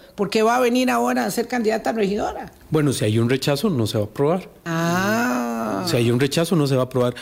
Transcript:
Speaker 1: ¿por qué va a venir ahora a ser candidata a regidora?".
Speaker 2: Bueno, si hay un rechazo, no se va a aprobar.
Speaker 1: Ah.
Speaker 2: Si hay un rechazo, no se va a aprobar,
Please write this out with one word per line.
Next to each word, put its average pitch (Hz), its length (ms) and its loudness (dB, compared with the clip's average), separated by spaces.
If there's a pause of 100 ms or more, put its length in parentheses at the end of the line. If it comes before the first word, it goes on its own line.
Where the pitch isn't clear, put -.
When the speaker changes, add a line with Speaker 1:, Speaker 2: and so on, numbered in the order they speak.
(160)
Speaker 1:
¿por 202 120 -2
qué 220 140 2
va 233 140 4
a 254 40 2
venir 247 300 2
ahora 247 340 0
a 202 60 -2
ser 226 160 -2
candidata 220 440 -2
a - 20 0
regidora?". 202 600 -2 (160)
Speaker 2:
Bueno, 147 240 2
si 117 120 -2
hay 110 160 2
un 117 100 2
rechazo, 143 400 0
no 120 160 0
se 113 100 -4
va 104 80 0
a - 40 -8
aprobar. 165 420 -2 (140)
Speaker 1:
Ah. 214 1200 -2
Speaker 2:
Si - 80 -2
hay 120 140 2
un 120 80 2
rechazo, 160 380 0
no 143 100 2
se 135 80 0
va 127 80 4
a - 40 2
aprobar, 123 360 0